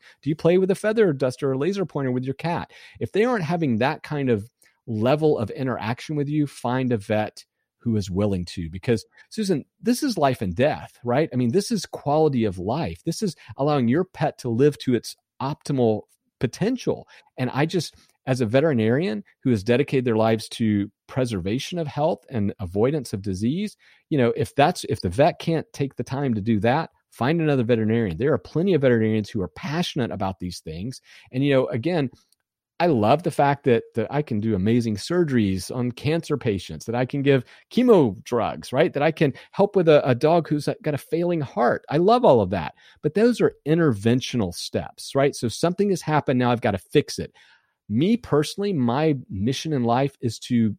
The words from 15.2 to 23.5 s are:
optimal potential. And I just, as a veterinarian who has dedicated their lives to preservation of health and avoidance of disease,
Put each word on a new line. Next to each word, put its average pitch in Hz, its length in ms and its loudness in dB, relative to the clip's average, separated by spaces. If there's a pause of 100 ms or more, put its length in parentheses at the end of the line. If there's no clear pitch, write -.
optimal 123 640 -2 (380)
potential. 180 680 -4 (300)
And 127 140 -4
I 143 140 0
just, 170 300 -4 (300)
as 127 160 0
a 120 40 2
veterinarian 139 760 2 (180)
who 127 100 0
has 104 120 0
dedicated 123 420 0
their 113 120 0
lives 110 320 2
to 104 420 0 (160)
preservation 120 720 -4
of 156 80 -6
health 156 420 -4
and 104 300 -2
avoidance 110 540 -2
of 98 80 -8
disease, 113 560 -4 (320)